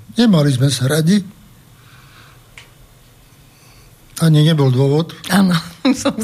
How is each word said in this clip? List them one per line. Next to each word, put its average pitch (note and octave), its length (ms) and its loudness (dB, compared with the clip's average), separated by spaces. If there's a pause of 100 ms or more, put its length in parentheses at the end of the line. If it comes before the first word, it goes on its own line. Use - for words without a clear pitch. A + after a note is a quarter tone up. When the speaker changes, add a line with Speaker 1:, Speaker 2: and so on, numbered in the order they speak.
(160)
Speaker 1:
Nemali F3+ 400 2
sme C3+ 160 0
sa C3 160 -4
radi. D#3+ 320 2 (3000)
Ani D3+ 240 4
nebol C#3+ 240 0
dôvod. C#3 400 0 (160)
Speaker 2:
Áno, F#3 320 0 (200)
<laughs> C4 120 0
som - 320 -4